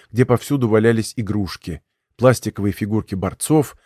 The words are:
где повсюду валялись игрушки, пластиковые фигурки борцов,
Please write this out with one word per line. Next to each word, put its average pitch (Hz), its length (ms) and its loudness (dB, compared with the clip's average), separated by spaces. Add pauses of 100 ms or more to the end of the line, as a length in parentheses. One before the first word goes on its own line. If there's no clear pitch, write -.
(120)
где 120 140 2
повсюду 127 420 0
валялись 110 480 2
игрушки, 98 680 -6 (360)
пластиковые 107 560 0
фигурки 104 420 -4
борцов, 127 720 -2